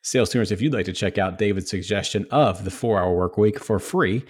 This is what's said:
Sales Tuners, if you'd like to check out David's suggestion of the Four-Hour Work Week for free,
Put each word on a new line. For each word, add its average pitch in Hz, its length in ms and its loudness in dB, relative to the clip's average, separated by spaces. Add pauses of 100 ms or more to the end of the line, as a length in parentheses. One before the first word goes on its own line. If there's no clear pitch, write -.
Sales 123 260 2
Tuners, 110 220 0
if 101 100 -2
you'd 147 100 2
like 101 140 0
to 92 80 -6
check 98 240 -2
out 95 220 -2
David's 98 280 0
suggestion 98 640 -2
of 107 340 2
the 92 60 -4
Four-Hour 92 460 0
Work 90 240 0
Week 104 200 4
for 101 200 0
free, 131 500 0